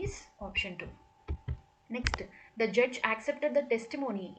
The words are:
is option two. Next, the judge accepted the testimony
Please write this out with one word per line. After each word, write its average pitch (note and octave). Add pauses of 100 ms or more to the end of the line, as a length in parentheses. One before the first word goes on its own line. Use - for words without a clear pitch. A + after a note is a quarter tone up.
is - (340)
option F#3+
two. - (1040)
Next, - (420)
the A3+ (100)
judge B3 (140)
accepted C#4+
the C#4+ (100)
testimony A3+ (100)